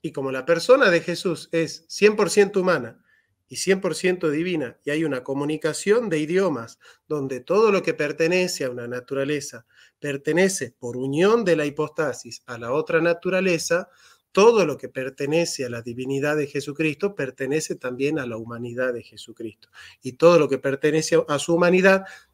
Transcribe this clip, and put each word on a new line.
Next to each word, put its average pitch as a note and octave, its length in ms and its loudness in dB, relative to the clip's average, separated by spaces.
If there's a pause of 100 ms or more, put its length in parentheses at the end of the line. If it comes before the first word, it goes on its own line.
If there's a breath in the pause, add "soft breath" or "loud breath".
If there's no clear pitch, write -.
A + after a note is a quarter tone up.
Y D#3+ 120 -10
como C3+ 200 -6
la C3 140 -6
persona G#3 440 6
de E3+ 100 4
Jesús E3+ 520 -6
es E3 340 -2
cien G#3 300 2
por F#3+ 140 2
ciento G3 320 2
humana D3 420 -2 (420)
y B2+ 100 -16
cien F#3+ 260 0
por E3 120 -2
ciento F3+ 360 0
divina, D3+ 520 -4
y C#3+ 80 -6
hay D#3 140 0
una C3+ 180 -2
comunicación D#3 840 -2
de D#3+ 100 0
idiomas D#3 600 -2 (280 soft breath)
donde C3+ 340 -6
todo G#3 300 2
lo G3 120 2
que E3 100 -2
pertenece E3 720 0
a C3 60 -2
una A#2+ 180 -8
naturaleza C3+ 760 -6 (340 soft breath)
pertenece D3 720 0
por A#2+ 240 -12
unión E3+ 480 2
de F3 100 4
la D3+ 120 -2
hipostasis D3 800 -6
a B2 100 -12
la A#2 160 -6
otra D#3+ 300 0
naturaleza, F3 880 -2 (420 soft breath)
todo G#3+ 320 6
lo C#3 140 -2
que C#3+ 100 -14
pertenece C#3+ 760 -4
a - 20 -8
la A#2 140 -8
divinidad C3+ 560 -4
de D3 80 -2
Jesucristo D3 680 -4
pertenece C#3 600 -4
también C3+ 440 -4
a C3+ 60 -6
la A2+ 140 -8
humanidad A#2+ 560 -6
de A2+ 80 -10
Jesucristo. - 680 -16 (320 loud breath)
Y B2+ 120 -12
todo E3+ 260 6
lo D3 100 4
que C3+ 80 -2
pertenece D3+ 720 0
a D3 100 0
su E3+ 160 -2
humanidad F#3 520 4 (280 loud breath)